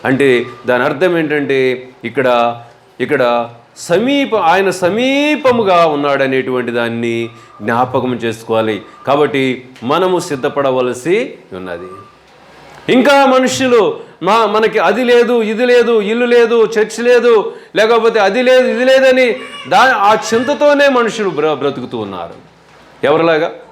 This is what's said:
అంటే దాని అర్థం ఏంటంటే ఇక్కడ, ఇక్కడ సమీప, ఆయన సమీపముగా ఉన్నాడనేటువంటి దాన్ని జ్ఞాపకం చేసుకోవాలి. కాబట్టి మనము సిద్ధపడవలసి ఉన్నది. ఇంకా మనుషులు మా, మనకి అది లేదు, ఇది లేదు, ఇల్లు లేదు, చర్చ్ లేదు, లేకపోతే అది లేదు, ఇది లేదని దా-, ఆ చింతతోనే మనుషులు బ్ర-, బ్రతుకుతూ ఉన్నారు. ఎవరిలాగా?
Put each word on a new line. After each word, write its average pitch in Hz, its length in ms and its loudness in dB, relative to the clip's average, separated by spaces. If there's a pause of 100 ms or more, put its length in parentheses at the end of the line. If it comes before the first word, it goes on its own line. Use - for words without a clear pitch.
అంటే 127 420 2 (200)
దాని 123 180 0
అర్థం 165 340 0
ఏంటంటే 135 680 -2 (160)
ఇక్కడ, 120 520 0 (440)
ఇక్కడ 120 480 -2 (280)
సమీప, 233 600 -2
ఆయన 185 340 2
సమీపముగా 233 1160 0
ఉన్నాడనేటువంటి 131 840 -2
దాన్ని 117 580 -4 (340)
జ్ఞాపకం 123 520 -2
చేసుకోవాలి. 110 680 -4 (240)
కాబట్టి 135 580 0 (180)
మనము 175 360 0
సిద్ధపడవలసి 139 1160 -4 (180)
ఉన్నది. 92 340 -12 (1000)
ఇంకా 269 380 4
మనుషులు 247 840 0 (120)
మా, 214 240 2
మనకి 214 320 0
అది 202 260 0
లేదు, 240 380 2
ఇది 220 240 -2
లేదు, 240 340 2
ఇల్లు 226 240 -2
లేదు, 233 440 2 (100)
చర్చ్ 214 260 -4
లేదు, 226 480 2 (240)
లేకపోతే 220 440 2
అది 202 220 0
లేదు, 254 260 4
ఇది 226 160 -2
లేదని 262 480 4 (360)
దా-, 226 260 4
ఆ 208 220 2 (180)
చింతతోనే 285 540 2
మనుషులు 226 420 0
బ్ర-, 151 240 -2
బ్రతుకుతూ 135 440 -6
ఉన్నారు. 92 360 -10 (720)
ఎవరిలాగా? 160 440 2 (220)